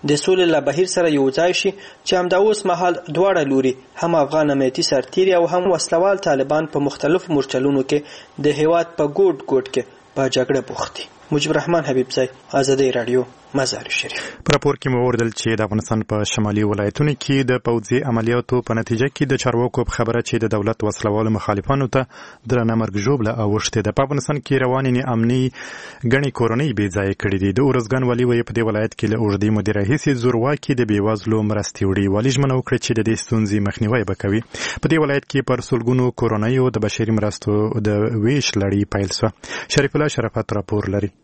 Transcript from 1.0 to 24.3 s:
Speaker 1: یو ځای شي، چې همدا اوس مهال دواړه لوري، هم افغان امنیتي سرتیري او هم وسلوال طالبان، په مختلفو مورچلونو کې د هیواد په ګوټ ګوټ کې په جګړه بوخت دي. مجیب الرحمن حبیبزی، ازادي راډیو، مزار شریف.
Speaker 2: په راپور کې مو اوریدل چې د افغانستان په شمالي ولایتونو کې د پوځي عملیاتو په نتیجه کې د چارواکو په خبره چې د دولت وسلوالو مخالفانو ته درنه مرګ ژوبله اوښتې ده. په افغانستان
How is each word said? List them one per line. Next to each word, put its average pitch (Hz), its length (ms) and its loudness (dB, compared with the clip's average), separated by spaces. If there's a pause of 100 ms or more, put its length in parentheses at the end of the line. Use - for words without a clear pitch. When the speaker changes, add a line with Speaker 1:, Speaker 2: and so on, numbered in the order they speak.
Speaker 1:
یو 139 200 2
ځای 165 220 2
شي، 180 180 0 (360)
چې - 80 0
همدا 180 220 2
اوس 208 300 2
مهال 175 280 0
دواړه 170 540 0
لوري، 131 260 2 (280)
هم 170 120 0
افغان 151 360 2
امنیتي 135 320 0
سرتیري 180 520 2
او 170 120 4
هم 180 240 0
وسلوال 180 480 2
طالبان، 151 480 0
په 151 120 -6
مختلفو 147 540 -2
مورچلونو 139 500 0
کې 147 180 0 (440)
د - 20 2
هیواد 156 400 2 (100)
په 151 80 0
ګوټ 165 340 2 (120)
ګوټ 131 240 2
کې 127 80 0 (340)
په 135 120 0
جګړه 131 400 0
بوخت - 280 -8
دي. - 120 -14 (240)
مجیب 151 180 0
الرحمن 156 340 0
حبیبزی، 131 420 0 (260)
ازادي 135 400 2
راډیو، 123 300 0 (320)
مزار 131 340 -2
شریف. - 340 -6 (240)
Speaker 2:
په 151 80 4
راپور 143 200 0
کې - 180 -6
مو 123 120 2
اوریدل 117 260 0
چې 110 280 -2
د 107 80 0
افغانستان 107 440 0
په 107 200 0
شمالي 104 340 0
ولایتونو 104 480 0
کې 135 380 0
د 127 160 2
پوځي 117 320 0 (120)
عملیاتو 117 580 0
په 113 100 0
نتیجه 113 280 0
کې - 240 -2
د 131 120 0
چارواکو 120 420 0
په - 140 -6
خبره 113 300 0
چې 117 140 0
د 110 120 0
دولت 107 300 -2
وسلوالو 107 520 0
مخالفانو 107 500 0
ته 127 200 0 (460)
درنه 113 300 2
مرګ 101 240 -4
ژوبله 110 260 0 (120)
اوښتې 104 420 0
ده. 104 100 0
په 139 100 2
افغانستان 143 300 -2